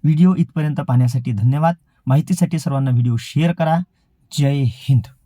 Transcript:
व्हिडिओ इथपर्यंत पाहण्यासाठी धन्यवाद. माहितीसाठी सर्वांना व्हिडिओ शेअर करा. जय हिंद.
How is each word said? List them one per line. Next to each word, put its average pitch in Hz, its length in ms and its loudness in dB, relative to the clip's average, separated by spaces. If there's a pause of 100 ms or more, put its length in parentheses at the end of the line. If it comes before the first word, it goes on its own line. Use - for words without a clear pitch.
व्हिडिओ 165 320 4
इथपर्यंत 151 400 -2
पाहण्यासाठी 123 560 0
धन्यवाद. 139 440 0 (320)
माहितीसाठी 165 520 0
सर्वांना 135 320 -2
व्हिडिओ 120 280 0
शेअर 165 320 -2
करा. 160 280 0 (580)
जय 139 300 0
हिंद. 120 360 0 (220)